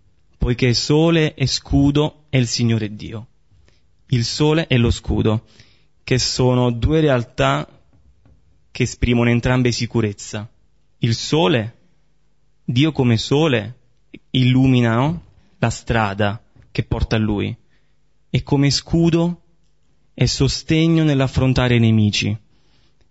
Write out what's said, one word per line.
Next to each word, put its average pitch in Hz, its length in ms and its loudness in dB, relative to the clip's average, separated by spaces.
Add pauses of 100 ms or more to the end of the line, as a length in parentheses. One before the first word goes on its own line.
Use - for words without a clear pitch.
(380)
Poiché 123 360 0
sole 156 600 2
e 131 140 -2
scudo 143 800 0
è - 80 -2
il 127 100 2
Signore 113 480 -2
Dio. 107 320 -14 (840)
Il 117 140 0
sole 151 440 0
e 131 80 0
lo 117 160 2
scudo, 110 540 -2 (580)
che 131 120 0
sono 123 540 0
due 139 300 0
realtà 139 680 0 (1000)
che - 140 -2
esprimono 120 460 0
entrambe 123 420 2
sicurezza. 110 760 -6 (500)
Il 117 180 0
sole, 147 640 -2 (840)
Dio 143 300 0
come 120 240 2
sole, 123 640 -2 (520)
illumina, 127 640 2
no? 151 280 -2 (360)
La 117 120 -2
strada 107 720 -2 (300)
che - 140 -6
porta 113 320 -4
a - 20 0
Lui. 104 340 -2 (800)
E 131 140 -2
come 139 260 0
scudo 170 720 0 (720)
è 123 120 0
sostegno 160 760 0
nell'affrontare 131 720 0
i 120 60 2
nemici, 107 580 2 (720)